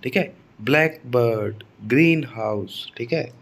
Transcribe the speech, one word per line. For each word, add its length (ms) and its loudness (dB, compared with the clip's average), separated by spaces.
ठीक 140 -2
है। 160 -2
ब्लैकबर्ड, 1000 0
ग्रीनहाउस, 1120 0
ठीक 160 -6
है। 160 -4